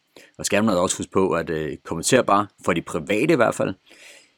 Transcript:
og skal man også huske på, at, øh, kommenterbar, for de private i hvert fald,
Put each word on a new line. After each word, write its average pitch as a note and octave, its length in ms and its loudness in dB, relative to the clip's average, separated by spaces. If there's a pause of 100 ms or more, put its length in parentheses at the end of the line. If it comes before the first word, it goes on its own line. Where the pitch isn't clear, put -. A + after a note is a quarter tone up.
(380)
og - 80 -10
skal G2+ 180 2
man G#2 140 2
også F2+ 200 0
huske F#2 140 -8
på, F#2+ 200 2
at, E2 180 -2
øh, D#2 280 -4
kommenterbar, G2+ 720 0 (140)
for F#2+ 80 0
de E2 80 0
private G#2 520 -2
i - 20 6
hvert A2 200 2
fald, G#2 180 -2 (640)